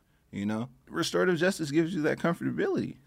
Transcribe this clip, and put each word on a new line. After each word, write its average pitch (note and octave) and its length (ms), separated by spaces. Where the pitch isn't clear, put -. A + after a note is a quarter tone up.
you G2+ 160
know. A2 220
Restorative F3 480
justice E3 340
gives E3 240
you D3+ 60
that D3 180
comfortability, E3+ 880